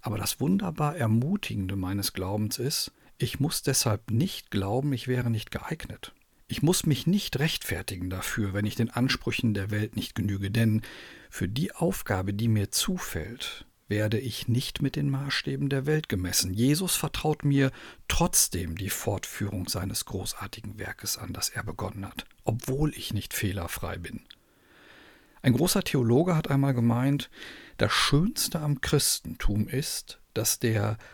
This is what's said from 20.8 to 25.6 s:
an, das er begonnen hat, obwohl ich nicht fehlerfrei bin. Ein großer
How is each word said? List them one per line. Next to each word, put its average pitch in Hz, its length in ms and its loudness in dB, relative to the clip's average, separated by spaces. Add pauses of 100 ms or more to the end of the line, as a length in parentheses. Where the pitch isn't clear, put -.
an, 95 160 -8
das - 160 -4
er - 140 -6
begonnen 101 420 -6
hat, - 200 -12 (180)
obwohl 135 520 0
ich - 200 -6
nicht - 180 -4
fehlerfrei 87 640 -4
bin. 85 240 -10 (1200)
Ein 131 120 6
großer 180 300 4